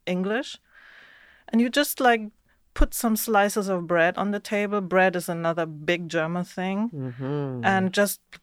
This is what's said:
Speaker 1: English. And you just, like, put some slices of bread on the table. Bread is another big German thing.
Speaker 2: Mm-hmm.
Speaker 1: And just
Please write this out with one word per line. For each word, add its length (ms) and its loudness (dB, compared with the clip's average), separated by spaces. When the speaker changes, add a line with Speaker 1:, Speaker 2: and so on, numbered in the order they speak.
Speaker 1:
English. 520 -4
And 120 2
you 100 4
just, 300 0
like, 220 4
put 200 4
some 220 0
slices 520 2
of 180 -2
bread 320 2
on 140 0
the 80 -4
table. 400 -2
Bread 360 2
is 120 -6
another 380 0
big 420 -4
German 360 -2
thing. 460 -4
Speaker 2:
Mm-hmm. 720 -4
Speaker 1:
And 280 2
just 280 0